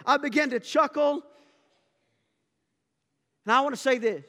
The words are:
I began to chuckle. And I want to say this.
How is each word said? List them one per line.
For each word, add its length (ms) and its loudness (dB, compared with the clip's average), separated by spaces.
I 120 2
began 340 -2
to 80 -4
chuckle. 680 0
And 80 0
I 80 6
want 160 -2
to 40 -14
say 180 2
this. 300 -4